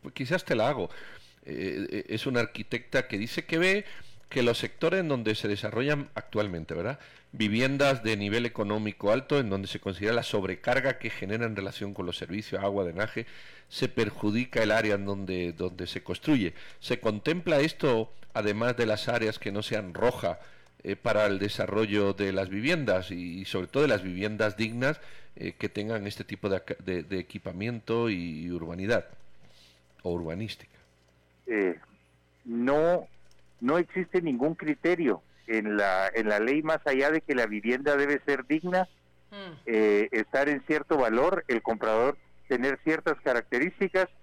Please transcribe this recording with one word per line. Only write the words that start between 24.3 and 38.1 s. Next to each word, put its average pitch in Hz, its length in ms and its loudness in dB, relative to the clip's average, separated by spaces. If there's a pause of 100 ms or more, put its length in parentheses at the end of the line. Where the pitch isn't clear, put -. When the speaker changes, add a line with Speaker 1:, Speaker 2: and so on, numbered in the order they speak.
Speaker 1:
dignas, 120 440 -2 (360)
eh, - 220 -8
que 104 100 -4
tengan 104 380 -4
este 104 160 -8
tipo 101 260 -6
de 95 80 2
aca-, - 280 -4
de, 90 180 -2
de 95 160 -4
equipamiento 110 920 -4
y, 85 340 -4
y 87 80 -6
urbanidad 87 540 2 (960)
o 90 100 -2
urbanística? 87 680 -6 (680)
Speaker 2:
Eh, 95 320 0 (640)
no, 143 640 2 (520)
no 139 180 2
existe 180 440 0
ningún 147 320 0
criterio 156 680 0 (260)
en 107 300 0
la, 95 380 4
en 110 140 2
la 104 100 4
ley 131 240 2
más 156 240 0
allá 139 240 2
de 156 100 2
que 147 140 -2
la 120 120 2
vivienda 123 500 4
debe 143 280 4